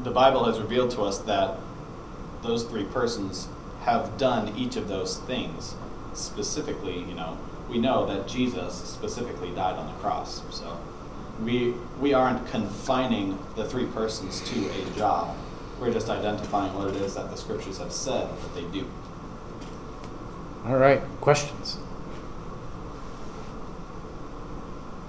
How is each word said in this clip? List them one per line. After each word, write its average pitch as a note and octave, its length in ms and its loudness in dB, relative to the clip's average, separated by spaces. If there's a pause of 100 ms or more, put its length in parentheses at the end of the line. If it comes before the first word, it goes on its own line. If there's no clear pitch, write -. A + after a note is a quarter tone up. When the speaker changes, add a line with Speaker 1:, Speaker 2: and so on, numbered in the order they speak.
Speaker 1:
the B2 80 -2
Bible B2+ 340 8
has A2 140 4
revealed A#2+ 320 4
to A2 100 0
us G2 180 2
that G2 380 2 (840)
those A#2 200 2
three G#2+ 220 -2
persons G#2 600 0 (360)
have A2+ 340 4
done A2+ 400 4
each B2 180 0
of G2+ 120 0
those F#2+ 300 -2
things. G2 580 -4 (380)
Specifically, - 840 -4
you F2 160 -6
know, F2+ 220 -6 (320)
we A#2+ 100 2
know B2 260 6
that G2 220 0
Jesus A2+ 480 0
specifically - 760 -4
died F#2 260 2
on - 100 -4
the - 60 -6
cross. - 580 -2
So - 260 -6 (680)
we, A#2+ 280 4 (280)
we C#3 140 6
aren't B2+ 360 6
confining A2 880 2 (160)
the A2 100 0
three B2 220 0
persons - 540 -2
to - 280 0
a - 160 -4 (120)
job. - 380 2 (440)
We're - 140 2
just G#2+ 160 2
identifying G2+ 680 0
what G2 140 0
it F#2 80 0
is G2 180 0
that F#2+ 160 -4
the - 60 -6
scriptures F#2+ 420 -4
have F2 120 -6
said A2+ 360 0
that - 280 -6
they F2 100 -4
do. F#2 200 -4 (1800)
Speaker 2:
All B2+ 80 4
right, C3+ 260 10 (200)
questions? - 560 4 (3250)